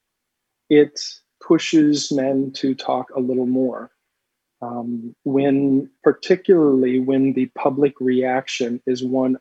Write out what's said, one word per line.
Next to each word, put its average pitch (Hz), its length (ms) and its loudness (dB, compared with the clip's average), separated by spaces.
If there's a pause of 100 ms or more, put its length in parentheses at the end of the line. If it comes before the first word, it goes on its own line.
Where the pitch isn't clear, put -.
(680)
it 147 300 4 (460)
pushes 151 680 2
men 135 400 -2
to 135 240 -4
talk 131 400 -6
a 139 40 -4
little 127 280 -2
more. 127 440 -4 (720)
Um, 120 600 -10
when, 139 680 0 (140)
particularly 143 960 2
when 135 340 0
the 127 120 -2 (120)
public 139 440 0
reaction 127 840 -2
is 127 180 -4
one 131 380 -2